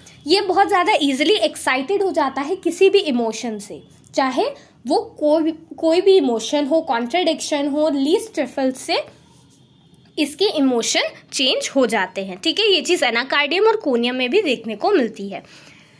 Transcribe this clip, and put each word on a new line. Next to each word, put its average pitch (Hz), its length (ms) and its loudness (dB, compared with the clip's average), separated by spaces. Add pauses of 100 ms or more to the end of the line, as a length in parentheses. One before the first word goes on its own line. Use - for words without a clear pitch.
(260)
ये 370 140 4
बहुत 370 280 2
ज़्यादा 359 340 2
ईजीली 285 340 2
एक्साइटेड 294 680 0
हो 381 100 0
जाता 277 300 -2
है 339 140 -4
किसी 381 340 2
भी 392 80 4
इमोशन 240 600 -2
से, 165 240 -16 (320)
चाहे 277 340 0 (380)
वो 349 140 0 (200)
कोई 302 220 4
भी, 320 100 -2 (260)
कोई 330 220 2
भी 381 160 6
इमोशन 277 500 0
हो, 320 160 2
कॉन्ट्रडिक्शन 294 840 -2
हो, 302 260 0
लीस्ट 320 400 0
ट्रिफल 262 380 -2
से 381 300 -4 (1160)
इसके 294 260 -2 (140)
इमोशन 262 440 0 (300)
चेंज 285 420 -2
हो 269 120 4
जाते 202 380 -2
हैं। 185 160 -10
ठीक 320 200 -2
है, 453 60 2
ये 370 160 4
चीज़ 339 220 0
एनाकार्डियम 269 600 0
और 440 100 4
कोनियम 247 380 0
में 254 160 -2
भी 403 120 4
देखने 226 340 -2
को 359 160 0
मिलती 226 360 0
है। 185 140 -12 (580)